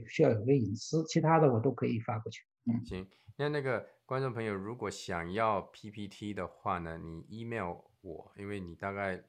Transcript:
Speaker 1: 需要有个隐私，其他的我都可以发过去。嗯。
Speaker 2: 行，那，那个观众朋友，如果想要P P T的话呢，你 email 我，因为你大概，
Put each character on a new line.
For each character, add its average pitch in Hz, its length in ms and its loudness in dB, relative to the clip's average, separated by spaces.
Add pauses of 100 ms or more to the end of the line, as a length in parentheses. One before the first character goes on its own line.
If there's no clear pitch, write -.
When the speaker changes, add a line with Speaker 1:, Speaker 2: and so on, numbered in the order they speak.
Speaker 1:
需 - 160 4
要 139 80 8
有 104 140 2
个 131 80 6
隐 110 220 2
私， 160 300 -2
其 165 160 2
他 160 180 6
的 147 120 8
我 113 80 4
都 131 120 2
可 123 140 -2
以 123 140 0
发 110 200 -4
过 113 120 -8
去。 - 120 -16 (220)
嗯。 117 200 0
Speaker 2:
行， 95 220 -6 (300)
那， 143 120 0
那 147 120 0
个 123 260 0 (180)
观 131 160 -2
众 131 120 -2
朋 113 100 -4
友， 110 100 0
如 101 220 -4
果 113 140 -4
想 87 420 -4
要 107 300 2
P - 280 -14
P 104 180 -10
T 104 260 -8
的 95 140 -4
话 92 300 -4
呢， 82 200 -6
你 82 320 -12
email 110 480 -6 (240)
我， 82 360 -14
因 101 100 -10
为 101 120 -6
你 85 160 -10
大 98 160 -4
概， 98 240 -2 (140)